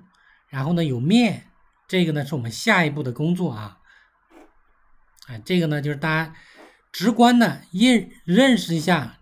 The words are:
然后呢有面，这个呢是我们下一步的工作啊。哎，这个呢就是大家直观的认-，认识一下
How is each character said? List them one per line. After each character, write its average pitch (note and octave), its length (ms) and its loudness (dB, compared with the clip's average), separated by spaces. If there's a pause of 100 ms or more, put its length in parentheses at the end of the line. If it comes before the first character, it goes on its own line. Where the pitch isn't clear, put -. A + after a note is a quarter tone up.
(480)
然 C3+ 160 -8
后 D#3 100 -2
呢 E3+ 120 0
有 B2+ 140 -2
面， F#3 480 0 (400)
这 F3+ 180 0
个 D#3+ 60 -2
呢 D3 120 -2
是 C#3+ 120 -8
我 C#3 40 -4
们 A2+ 120 -8
下 F#3 340 0
一 D3+ 60 0
步 D3 100 -8
的 B2+ 100 -6
工 D#3 240 -2
作 F3 140 -4
啊。 A2 300 -12 (1500)
哎， A2+ 180 -16
这 F#3 160 0
个 E3 60 2
呢 D3+ 160 -2
就 C#3+ 80 -4
是 C#3+ 80 -6
大 D3+ 100 -6
家 D#3+ 280 -2 (560)
直 G3+ 200 -2
观 A#3+ 280 4
的 F#3+ 320 0
认-， A3+ 400 2 (140)
认 A#3+ 300 4
识 E3+ 200 -2
一 D#3+ 40 0
下 D3+ 420 -2